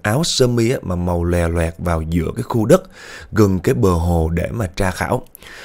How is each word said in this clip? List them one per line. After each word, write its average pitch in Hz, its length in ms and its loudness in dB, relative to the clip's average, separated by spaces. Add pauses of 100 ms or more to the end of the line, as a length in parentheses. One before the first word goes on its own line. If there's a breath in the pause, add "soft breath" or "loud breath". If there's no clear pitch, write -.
áo 123 220 0
sơ - 220 2
mi 117 240 2
á, 135 120 -2
mà 90 140 -4
màu 87 280 0
lòe 87 240 2
loẹt 82 300 -2
vào 85 240 -2
giữa 80 340 -2
cái 113 60 -4
khu 113 240 -2
đất 165 160 6 (500 loud breath)
gần 98 260 4
cái 120 160 2
bờ 110 160 2
hồ 85 400 2
để 85 220 -2
mà 117 140 -4
tra 92 240 -4
khảo. 98 360 -4 (380 loud breath)